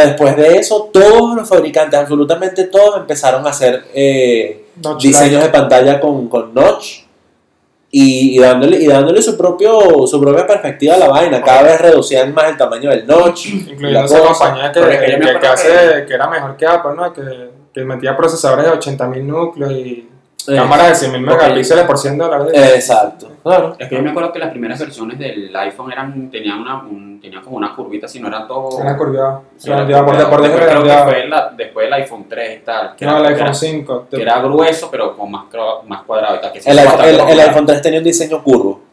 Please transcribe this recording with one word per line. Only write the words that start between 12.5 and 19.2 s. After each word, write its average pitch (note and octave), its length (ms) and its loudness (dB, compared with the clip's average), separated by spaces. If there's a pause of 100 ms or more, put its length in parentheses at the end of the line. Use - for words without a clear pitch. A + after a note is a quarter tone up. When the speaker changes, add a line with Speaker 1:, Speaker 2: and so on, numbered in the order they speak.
Speaker 1:
el D3 40 -14
tamaño C3 320 -2
del C3 180 0
notch E3+ 400 2
y G#3 40 -10 (220)
Speaker 2:
Incluyendo C#3 180 -8
Speaker 1:
la C3+ 160 0
Speaker 2:
esa D3+ 140 4
Speaker 1:
cosa. D#3+ 260 2
Speaker 2:
compañía C#3 260 -4
que, E3+ 80 0
Speaker 3:
Porque D#3+ 140 4
es C3+ 80 0
que C3 80 2
yo C#3 80 0
me D#3 60 0
Speaker 2:
que, C3 80 2
que B2 40 -2
Speaker 3:
acuerdo C3 180 2
Speaker 2:
hace, E3 480 4
Speaker 3:
que C#3+ 40 -14
Speaker 2:
que - 80 -6
era E3+ 160 -2
mejor C#3 260 -8
que D#3+ 100 -2
Apple, E3 300 0
¿no? E3+ 160 -6
Que, B2+ 380 -16 (240)
que C3 100 -8
metía C3 320 -6
procesadores D#3 480 0
de E3 60 2
ochenta C3+ 380 -4
mil C3 180 -8